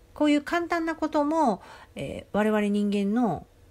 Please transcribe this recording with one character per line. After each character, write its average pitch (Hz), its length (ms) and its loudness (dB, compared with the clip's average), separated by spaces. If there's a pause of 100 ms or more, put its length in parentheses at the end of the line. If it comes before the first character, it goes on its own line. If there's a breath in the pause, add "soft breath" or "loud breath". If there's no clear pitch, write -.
(120)
こ 294 120 0
う 302 80 4
い - 20 4
う 294 80 2
簡 339 240 -4
単 330 180 -2
な 330 120 -4
こ 320 120 -4
と 302 160 0
も、 294 380 0 (320 loud breath)
え - 380 -10
ー、 - 40 -4
我 214 140 2
々 214 120 2
人 208 300 0
間 202 220 0
の 226 320 0 (240)